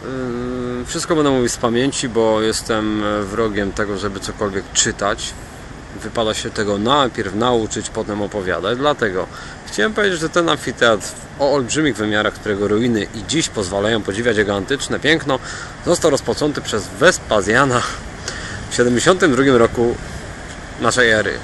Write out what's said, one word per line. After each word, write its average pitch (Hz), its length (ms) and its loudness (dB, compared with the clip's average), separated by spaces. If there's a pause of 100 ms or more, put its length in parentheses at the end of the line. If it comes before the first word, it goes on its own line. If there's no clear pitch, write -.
Ym, 123 800 -4
wszystko - 280 -2
będę 151 160 4
mówił 127 180 4
z - 80 -2
pamięci, 127 520 0
bo 110 320 4
jestem 107 640 0 (220)
wrogiem 101 480 -2
tego, 104 260 -2
żeby 98 220 -4
cokolwiek 98 520 -4
czytać. 107 640 -2 (680)
Wypada 110 320 -2
się - 160 -6
tego 101 280 -2
najpierw 113 560 0
nauczyć, 110 560 0
potem 104 320 -4
opowiadać. 92 560 -2
Dlatego 117 480 0 (400)
chciałem 214 280 -2
powiedzieć, 196 260 0
że 160 80 -2
ten 170 200 2
amfiteatr 120 580 2 (320)
o 139 140 4
olbrzymich 135 440 2
wymiarach, 107 380 0
którego 101 340 -2
ruiny 110 460 2
i 107 140 -8
dziś 160 200 0
pozwalają 101 540 0
podziwiać 110 340 0
jego 101 200 2
antyczne 104 440 -4
piękno, 139 380 2 (480)
został 170 240 2
rozpoczęty 135 500 0
przez 98 280 -4 (100)
Wespazjana 120 840 4 (880)
w - 40 -8
siedemdziesiątym 139 580 4
drugim 135 240 6
roku 117 380 4 (840)
naszej 120 300 4
ery 104 220 4 (100)